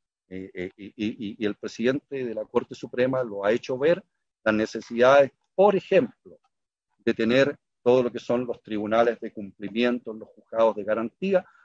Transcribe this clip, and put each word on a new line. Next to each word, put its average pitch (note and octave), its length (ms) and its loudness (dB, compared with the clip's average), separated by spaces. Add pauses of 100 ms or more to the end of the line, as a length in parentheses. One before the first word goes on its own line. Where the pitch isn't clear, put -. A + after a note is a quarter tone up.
(300)
eh, F#2+ 240 -14
eh, F#2 240 -10
y, G#2 200 -20
y, A2 420 -6
y A2 60 -4
el G#2 100 -4
presidente C3 720 -4
de A2 100 -8
la G#2+ 100 -8
Corte B2 300 -6
Suprema B2+ 480 -2
lo G2+ 200 -10
ha G#2 80 2
hecho B2+ 260 -4
ver, E3+ 260 0 (400)
las G#2+ 100 2
necesidades, A#2 800 2 (240)
por G3 200 4
ejemplo, C#3+ 640 -2 (600)
de A2+ 140 -2
tener C3 440 2 (240)
todo B2 220 4
lo A#2+ 80 -4
que A#2 80 -10
son B2 260 -2
los A#2 160 -8
tribunales A2 580 0
de A2+ 120 -10
cumplimiento, A2 800 -4
los A2 160 -18
juzgados A2+ 460 0
de G#2 80 -8
garantía, A#2 640 -2 (200)